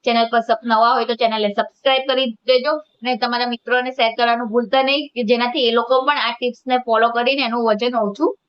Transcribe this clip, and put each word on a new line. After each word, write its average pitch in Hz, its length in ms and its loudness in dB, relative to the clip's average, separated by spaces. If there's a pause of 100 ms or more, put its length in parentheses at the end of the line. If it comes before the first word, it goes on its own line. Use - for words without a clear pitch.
ચેનલ 233 260 2
પર 233 80 2
સબ-, 226 260 -2
નવા 233 280 4
હોય 233 120 0
તો 233 100 -2
ચેનલને 220 340 0
સબસ્ક્રાઇબ 262 600 -2
કરી 262 160 0
દેજો 254 460 0
અને 254 440 -4
તમારા 240 300 -2
મિત્રોને 247 460 -2
શેર 233 260 0
કરવાનું 233 300 0
ભૂલતા 240 360 0
નહીં 285 320 -2
કે 240 80 -4
જેનાથી 240 440 0
એ 226 40 2
લોકો 240 300 2
પણ 285 160 0
આ 233 140 -2
ટિપ્સને 247 460 -4
ફોલો 233 320 2
કરીને 247 320 0
એનું 233 260 -2
વજન 233 280 0
ઓછું 214 400 -2 (140)